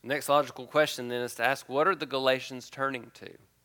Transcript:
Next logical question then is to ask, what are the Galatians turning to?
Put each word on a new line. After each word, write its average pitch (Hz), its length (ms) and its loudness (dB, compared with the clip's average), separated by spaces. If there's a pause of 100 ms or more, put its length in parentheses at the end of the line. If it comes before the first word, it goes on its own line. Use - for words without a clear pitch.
Next 131 220 -2
logical 135 400 2
question 147 400 2
then 120 140 -2
is 120 140 -6
to 117 100 0
ask, 131 240 0
what 147 180 2
are 190 80 2
the 151 100 -6
Galatians 131 640 -2
turning 131 440 -6
to? - 240 -18 (280)